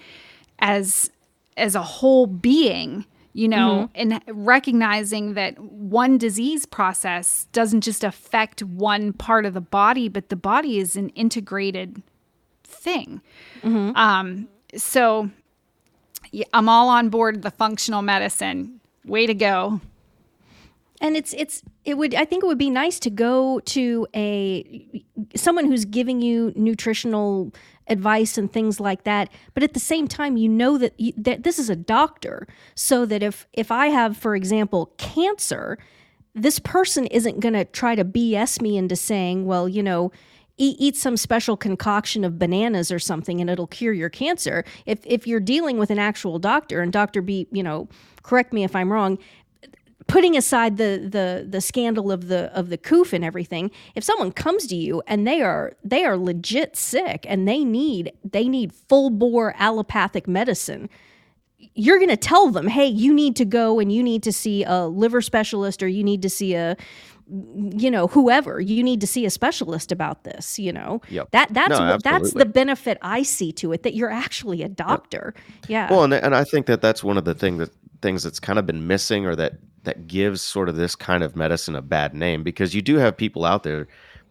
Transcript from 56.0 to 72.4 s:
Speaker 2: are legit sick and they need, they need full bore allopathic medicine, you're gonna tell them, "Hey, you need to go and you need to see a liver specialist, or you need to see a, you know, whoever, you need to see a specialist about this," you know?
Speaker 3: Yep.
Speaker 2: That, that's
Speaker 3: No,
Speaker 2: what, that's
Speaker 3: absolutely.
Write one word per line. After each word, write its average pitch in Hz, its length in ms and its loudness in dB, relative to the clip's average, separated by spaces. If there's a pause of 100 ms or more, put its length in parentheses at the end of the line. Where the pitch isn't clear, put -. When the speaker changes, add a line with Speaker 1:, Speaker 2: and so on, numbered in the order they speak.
Speaker 2:
are 226 100 2
legit 180 600 -2
sick - 520 -4
and 190 200 0
they 269 160 0
need, 240 480 -2 (120)
they 208 240 0
need 247 240 -2
full 269 380 4
bore 233 480 2
allopathic 208 720 0
medicine, 185 640 -2 (840)
you're 294 260 6
gonna 359 160 4
tell 330 360 6
them, 175 160 0
"Hey, 254 180 4
you 247 280 4
need 294 240 4
to 254 80 4
go 226 340 2
and 202 120 2
you 226 120 2
need 226 200 0
to 220 80 0
see 202 320 -2
a 180 220 0
liver 226 360 2
specialist, 214 600 -2
or 190 60 -2
you 196 160 -2
need 202 180 0
to 190 80 -2
see 185 240 -2
a, 170 240 -2 (500)
you 202 640 -4
know, 196 180 2
whoever, 254 540 4
you 220 220 0
need 247 180 0
to 202 60 0
see 240 180 -2
a 190 60 0
specialist 165 600 -4
about 160 320 -6
this," - 360 -12
you 185 120 -4
know? 214 380 -8
Speaker 3:
Yep. - 220 -8
Speaker 2:
That, 220 220 4
that's 302 180 2
Speaker 3:
No, 135 80 4
Speaker 2:
what, 87 240 2
that's 294 120 2
Speaker 3:
absolutely. - 280 2